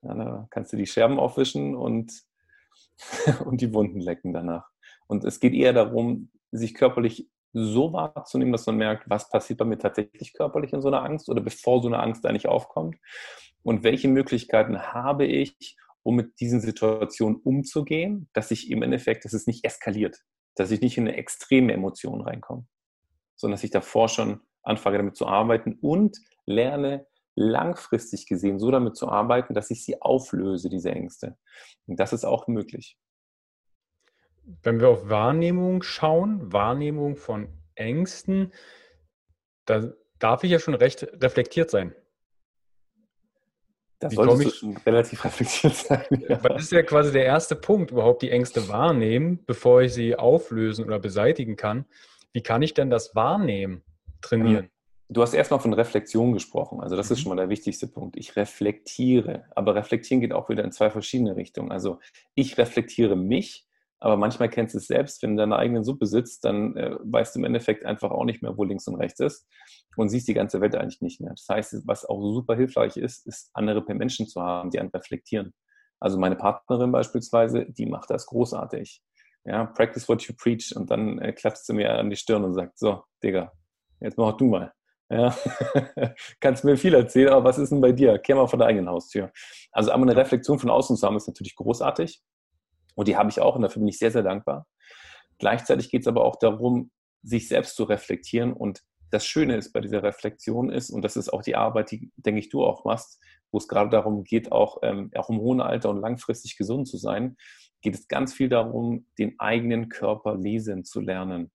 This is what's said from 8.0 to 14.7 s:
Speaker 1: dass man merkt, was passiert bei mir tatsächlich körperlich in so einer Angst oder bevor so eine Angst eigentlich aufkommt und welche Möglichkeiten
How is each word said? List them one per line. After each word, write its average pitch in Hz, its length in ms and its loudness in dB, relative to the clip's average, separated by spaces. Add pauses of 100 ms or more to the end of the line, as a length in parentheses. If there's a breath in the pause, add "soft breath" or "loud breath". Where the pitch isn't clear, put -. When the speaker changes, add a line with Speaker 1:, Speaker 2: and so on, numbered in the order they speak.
Speaker 1:
dass 117 140 -2
man 110 120 -2
merkt, 110 320 -2
was 104 200 -2
passiert - 300 -2
bei 113 60 2
mir 113 120 -2
tatsächlich - 560 -6
körperlich 147 400 -4
in 139 80 -4
so 135 60 0
einer 139 160 0
Angst 147 260 -8
oder 117 120 0
bevor 120 400 2
so 120 60 -2
eine 117 120 -2
Angst 113 260 -4
eigentlich 110 220 -2
aufkommt 156 500 -2 (640 loud breath)
und 113 220 -2
welche 127 240 4
Möglichkeiten 120 720 2